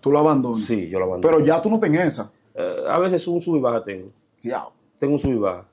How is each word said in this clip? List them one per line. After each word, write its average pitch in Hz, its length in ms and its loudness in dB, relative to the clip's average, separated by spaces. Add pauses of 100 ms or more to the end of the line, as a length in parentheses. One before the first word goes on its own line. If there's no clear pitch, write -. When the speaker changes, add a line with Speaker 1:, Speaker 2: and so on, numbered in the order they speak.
Speaker 1:
¿Tú 139 100 0
lo 147 80 6
abandonas? 127 460 2
Speaker 2:
Sí, 101 240 -4
yo 92 100 -4
lo 92 80 0
abandono. 92 300 2
Speaker 1:
Pero 151 100 4
ya 185 140 4
tú 214 100 -2
no 220 80 2
tenés 175 280 2
esa. - 240 -4 (240)
Speaker 2:
Eh, - 340 -6
a 156 100 0
veces 185 300 0
un 175 120 -2
sub 165 160 -2
y 143 40 2
baja 117 240 -2
tengo. 95 240 -12 (340)
Speaker 1:
Diablo. - 300 -8 (260)
Speaker 2:
Tengo 143 160 0
un 143 40 0
sub 139 140 0
y 123 60 0
baja. 95 340 -2